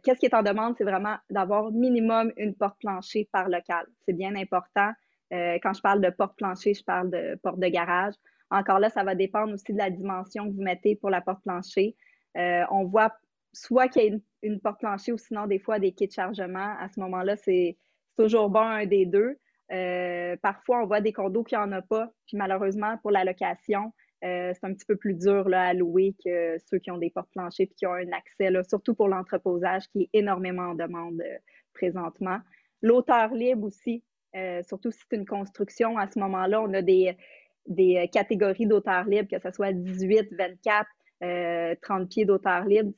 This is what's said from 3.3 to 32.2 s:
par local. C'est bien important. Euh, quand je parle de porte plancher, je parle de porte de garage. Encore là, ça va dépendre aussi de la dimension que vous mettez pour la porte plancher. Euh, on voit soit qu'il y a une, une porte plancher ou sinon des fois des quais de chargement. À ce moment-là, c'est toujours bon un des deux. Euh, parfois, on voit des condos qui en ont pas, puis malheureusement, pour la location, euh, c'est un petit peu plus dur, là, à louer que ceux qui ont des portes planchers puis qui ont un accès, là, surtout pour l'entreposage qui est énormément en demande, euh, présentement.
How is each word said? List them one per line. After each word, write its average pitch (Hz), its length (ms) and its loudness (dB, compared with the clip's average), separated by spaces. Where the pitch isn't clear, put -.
par 190 160 0
local. 175 380 -2
C'est 185 80 0
bien 190 220 -6
important. 196 560 -2
Euh, 175 300 -2
quand 220 120 0
je 202 80 -10
parle 202 200 4
de 180 80 4
porte 196 260 -2
plancher, 196 380 -2
je 196 100 -12
parle 180 280 -2
de 165 320 -4
porte 185 160 -4
de 180 80 2
garage. 180 480 0
Encore 196 300 2
là, 214 100 4
ça 208 140 -2
va 190 100 -2
dépendre 208 400 -2
aussi 202 180 -8
de 202 60 -2
la 196 140 0
dimension 190 580 -8
que 202 60 -6
vous 196 80 -6
mettez 190 320 0
pour 202 160 -2
la 180 100 2
porte 185 220 -6
plancher. 190 520 -2
Euh, 175 340 2
on 196 140 2
voit 220 300 2
soit 254 340 4
qu'il 254 140 4
y 214 40 8
a - 20 8
une, 208 140 -2
une 214 180 -4
porte 208 200 -4
plancher 208 320 -4
ou 226 80 -4
sinon 214 260 -8
des 196 140 0
fois 214 180 -2
des 190 160 0
quais 202 140 -2
de - 40 -8
chargement. 190 680 -6
À 202 100 -10
ce - 120 -12
moment-là, 185 340 -2
c'est 180 420 0
toujours 220 320 4
bon 220 160 4
un 214 220 -2
des 190 180 4
deux. 208 320 2
Euh, 180 680 -4
parfois, 233 420 0
on - 20 -2
voit 208 160 2
des 208 120 0
condos 196 300 -2
qui 226 140 -4
en 202 160 -2
ont 185 80 -6
pas, 220 300 -4
puis 208 100 -8
malheureusement, 202 600 -2
pour 208 120 -2
la 196 120 4
location, 190 680 -2
euh, 180 300 -4
c'est 180 120 -12
un 190 80 -6
petit 190 120 -16
peu 208 100 0
plus 196 200 -2
dur, 196 340 2
là, 185 140 4
à 180 100 2
louer 185 500 2
que 170 340 -2
ceux 190 100 -2
qui 185 120 -10
ont 175 60 -8
des 170 120 -4
portes 180 220 -10
planchers 185 360 -4
puis - 80 -12
qui - 120 -6
ont 180 60 -2
un 175 180 -8
accès, 190 400 -2
là, 185 120 2
surtout 214 300 -2
pour 208 140 2
l'entreposage 185 840 -2
qui 196 140 -2
est - 100 -6
énormément 185 560 0
en 170 60 -8
demande, 170 460 -8
euh, - 160 -10
présentement. 185 640 -4